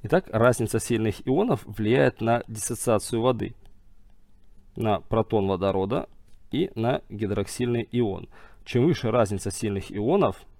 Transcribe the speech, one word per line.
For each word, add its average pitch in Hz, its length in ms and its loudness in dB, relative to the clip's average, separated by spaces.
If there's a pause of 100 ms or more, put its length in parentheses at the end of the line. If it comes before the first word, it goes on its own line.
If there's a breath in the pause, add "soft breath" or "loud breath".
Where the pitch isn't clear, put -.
Итак, 180 280 2
разница 117 480 2
сильных 110 480 -2
ионов 165 380 2
влияет 117 560 2
на 117 260 2
диссоциацию 113 760 -2
воды, 123 340 0 (1200)
на 107 240 -2
протон 110 480 0
водорода 95 600 -2 (420)
и 165 240 -2
на 120 340 -2
гидроксильный 104 840 -2
ион. 104 380 -2 (340 loud breath)
Чем 123 220 2
выше 117 260 2
разница 104 380 0
сильных 98 420 -4
ионов 120 500 0 (180)